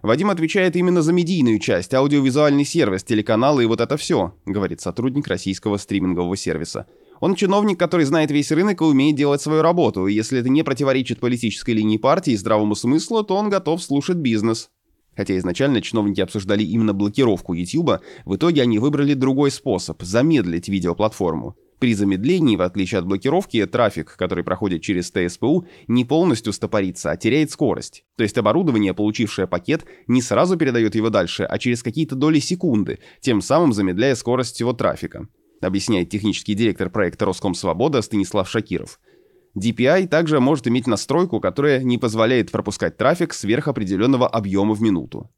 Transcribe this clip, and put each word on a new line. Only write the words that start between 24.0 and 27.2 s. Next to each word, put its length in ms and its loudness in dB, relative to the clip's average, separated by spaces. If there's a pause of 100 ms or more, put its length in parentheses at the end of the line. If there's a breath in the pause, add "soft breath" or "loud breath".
который 260 -2
проходит 380 -4
через 280 -4
Т 200 -2
С 80 -10
П 100 -2
У, 160 2 (240 loud breath)
не 160 2
полностью 480 0
стопорится, 600 -4
а 40 -2
теряет 360 0